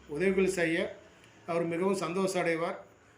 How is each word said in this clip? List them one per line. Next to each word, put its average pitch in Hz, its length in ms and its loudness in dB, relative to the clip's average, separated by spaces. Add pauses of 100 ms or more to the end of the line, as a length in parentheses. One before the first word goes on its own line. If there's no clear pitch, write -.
உதவிகள் 185 500 2
செய்ய 175 380 0 (500)
அவர் 170 180 0
மிகவும் 170 300 0
சந்தோஷம் 180 500 -2
அடைவார். 170 340 -2 (400)